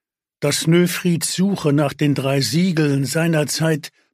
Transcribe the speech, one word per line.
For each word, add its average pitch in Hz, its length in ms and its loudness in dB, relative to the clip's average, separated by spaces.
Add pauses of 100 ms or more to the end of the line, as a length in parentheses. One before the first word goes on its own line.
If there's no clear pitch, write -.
(400)
dass 147 220 -2
Snøfrids 175 720 2
Suche 180 380 0
nach 143 220 0
den 143 220 0
drei 135 260 0
Siegeln 147 640 0
seinerzeit 160 880 -2 (220)